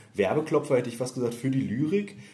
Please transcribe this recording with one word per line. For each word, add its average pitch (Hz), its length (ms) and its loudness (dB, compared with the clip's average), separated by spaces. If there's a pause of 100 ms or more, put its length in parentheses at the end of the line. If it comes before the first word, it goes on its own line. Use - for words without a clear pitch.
(120)
Werbeklopfer, 143 640 2
hätte 123 140 2
ich - 80 -10
fast 127 160 -4
gesagt, 120 200 -2
für 135 160 -2
die 131 120 2
Lyrik, 151 540 0 (180)